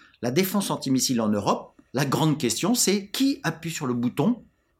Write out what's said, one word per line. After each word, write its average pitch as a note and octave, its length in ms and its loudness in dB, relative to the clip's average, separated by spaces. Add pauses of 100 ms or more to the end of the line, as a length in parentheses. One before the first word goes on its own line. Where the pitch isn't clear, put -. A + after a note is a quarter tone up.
(220)
La B2 80 -2
défense F#3+ 400 0
antimissile C3 500 0
en G#2+ 80 2
Europe, G#2+ 460 0 (180)
la C#3+ 120 0
grande C#3 340 2
question, E3 380 0
c'est G3+ 320 0
qui C4+ 340 0
appuie D#3+ 300 -4
sur D3+ 140 -6
le B2 80 0
bouton C#3 500 0 (360)